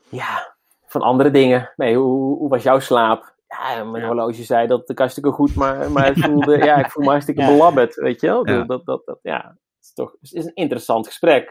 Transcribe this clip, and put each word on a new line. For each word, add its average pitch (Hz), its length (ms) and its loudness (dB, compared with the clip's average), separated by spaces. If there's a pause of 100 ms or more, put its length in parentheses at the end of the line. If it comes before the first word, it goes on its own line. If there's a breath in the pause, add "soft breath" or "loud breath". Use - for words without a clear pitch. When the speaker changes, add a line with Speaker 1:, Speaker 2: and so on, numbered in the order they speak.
Speaker 1:
ja, - 460 -10 (300)
van - 160 -6
andere 131 300 2
dingen. 127 440 2
Nee, 120 200 0
hoe, 131 160 2
hoe, 135 260 -2
hoe 151 120 -6
was 127 140 0
jouw 135 160 4
slaap? 117 580 0 (100)
Ja, 120 360 -10
mijn 113 200 -10
Speaker 2:
Ja. 113 60 -8
Speaker 1:
horloge 120 340 -4
zei 117 240 0
dat 120 220 -2
ik 123 100 -8
hartstikke 135 320 -2
goed, 143 240 0
maar, 139 360 -4
maar 139 160 2 (100)
ik - 60 2
voelde, 147 340 2
Speaker 2:
<laughs> 143 80 2
Speaker 1:
ja, 147 120 4
ik 135 140 0
voel 147 120 -4
me 139 60 2
hartstikke 143 320 0
Speaker 2:
Ja. 139 60 2
Speaker 1:
belabberd, 143 480 4
weet 127 260 -4
je 160 60 0
wel? 226 220 0
Speaker 3:
Ja. 185 140 0
Speaker 1:
Dat, 127 220 -8
dat, 131 200 -8
dat, - 160 -14
ja, 76 260 -8
het - 380 -20
is - 80 -20
toch, - 180 -10 (100)
het - 120 -20
is 165 120 -8
een 165 80 -14
interessant 120 540 -4
gesprek. 151 440 0